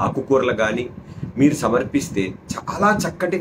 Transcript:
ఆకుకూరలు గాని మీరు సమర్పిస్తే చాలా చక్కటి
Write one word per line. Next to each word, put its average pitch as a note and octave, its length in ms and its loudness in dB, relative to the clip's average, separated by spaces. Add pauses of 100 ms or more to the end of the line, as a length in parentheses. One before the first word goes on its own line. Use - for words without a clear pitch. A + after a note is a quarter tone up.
ఆకుకూరలు B2+ 560 2
గాని A#2 240 0 (540)
మీరు D3 240 6
సమర్పిస్తే A#2+ 600 0 (280)
చాలా - 380 0 (140)
చక్కటి F3 380 -2